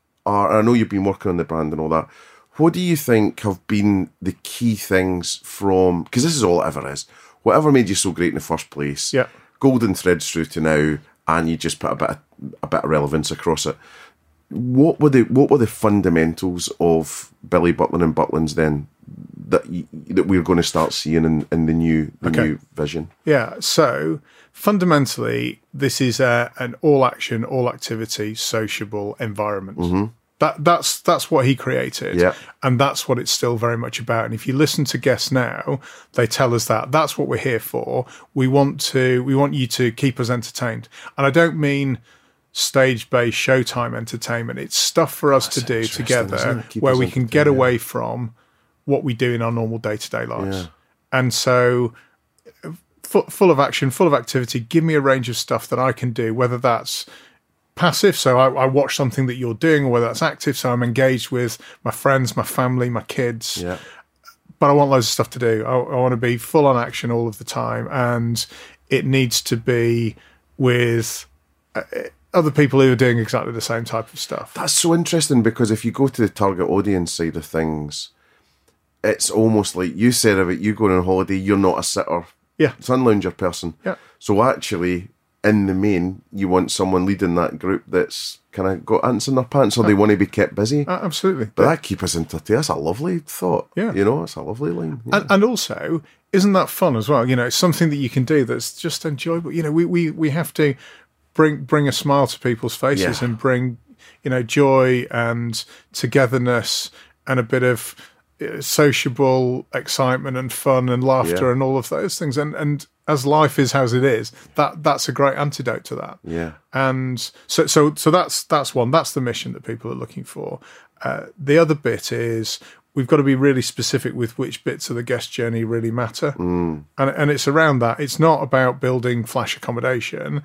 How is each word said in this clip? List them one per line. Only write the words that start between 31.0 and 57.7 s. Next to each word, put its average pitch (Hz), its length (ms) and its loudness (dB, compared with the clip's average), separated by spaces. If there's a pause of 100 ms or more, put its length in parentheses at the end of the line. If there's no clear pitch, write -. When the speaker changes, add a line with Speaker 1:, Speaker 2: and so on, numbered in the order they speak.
Speaker 2:
what 135 140 4
he 131 100 4
created, 98 640 -4
Speaker 1:
Yeah. 90 140 4 (300)
Speaker 2:
and 127 160 2
that's - 280 0
what 127 100 0
it's 127 140 -4
still 120 240 -2
very 117 220 -2
much 120 220 -8
about. 117 260 -2
And 113 80 -6
if 110 120 -10
you 131 80 -2
listen 147 320 2
to - 120 -4
guests 123 340 0
now, 131 480 -2 (340)
they 120 140 2
tell 123 260 0
us 113 120 0
that 117 260 -2
that's 156 260 0
what 143 100 -2
we're 131 100 -2
here 120 240 -2
for. 123 440 -6 (280)
We 131 140 2
want 139 320 4 (120)
to, 127 320 2
we 135 120 0
want 139 180 2
you 131 140 0
to 123 240 0
keep 127 280 -2
us 120 100 -2
entertained, 120 600 -6 (280)
and 139 80 2
I 135 40 4
don't 165 280 4
mean 139 420 0 (520)
stage-based 123 840 0
Showtime 120 580 0
entertainment. 117 640 -8
It's - 180 -6
stuff - 360 0
for 143 200 2
us 131 140 4
Speaker 1:
That's - 140 -8
Speaker 2:
to 120 40 -6
do 123 120 -2
Speaker 1:
interesting, 113 280 -4
Speaker 2:
together 117 300 0
Speaker 1:
isn't 120 240 -2
it? - 100 -12
Keep 113 140 -6
Speaker 2:
where 131 100 4
Speaker 1:
us 127 60 2
Speaker 2:
we 123 100 0
can 127 160 -2
get 147 220 2
Speaker 1:
entertained, 143 80 4
yeah. 131 40 2
Speaker 2:
away 127 180 4
from 117 580 -8 (500)
what 139 180 0
we 131 100 -2
do 123 200 0
in 117 80 -2
our 117 100 -2
normal 113 280 -4
day-to-day 113 460 -6
lives. 98 320 -6
Speaker 1:
Yeah. 90 80 -8 (460)
Speaker 2:
And 127 220 0
so, 123 600 2 (1080)
fu-, - 280 0
full 190 200 4
of 139 100 4
action, 135 320 0
full 180 160 2
of 147 60 2
activity. 127 460 -2
Give 156 240 0
me 160 100 0
a 147 80 2
range 131 280 2
of 117 80 -6
stuff - 320 -4
that 123 100 -2
I 127 140 0
can 127 180 -4
do, 113 220 -2
whether 123 240 0
that's 120 480 -2 (720)